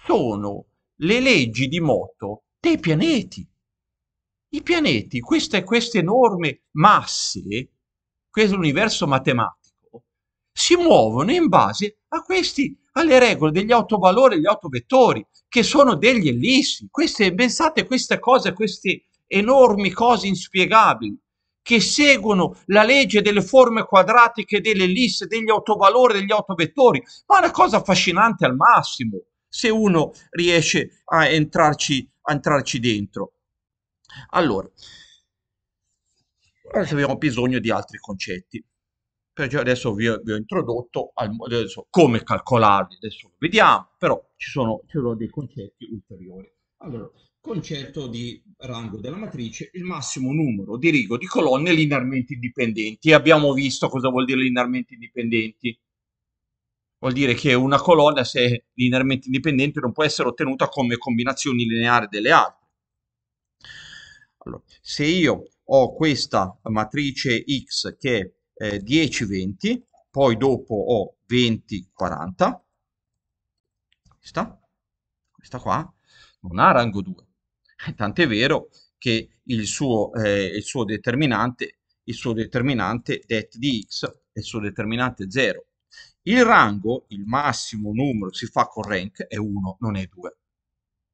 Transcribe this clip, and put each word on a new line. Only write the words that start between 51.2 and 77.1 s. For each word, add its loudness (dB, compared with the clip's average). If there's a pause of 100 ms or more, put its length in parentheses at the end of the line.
colonne 0
linearmente 0
indipendenti. -4
Abbiamo 6
visto -2
cosa -4
vuol 0
dire -2
linearmente -4
indipendenti. -6 (1200)
Vuol -4
dire 0
che 0
una 2
colonna, 4
se -2
è -2 (120)
linearmente 0
indipendente, -2
non -4
può -2
essere -2
ottenuta -4
come -4
combinazioni -4
lineari 0
delle -2
altre. 2 (1700)
Allora, -16 (180)
se -8
io 0 (200)
ho 4
questa -2
matrice -4
X -8
che -2
è, -8 (240)
eh, -6
dieci, -2
venti, -6 (260)
poi 0
dopo -2
ho -4
venti, -2
quaranta, -4 (1500)
questa, -12 (720)
questa -18
qua, -6 (480)
non -8
ha 6
rango 0
due. -16 (600)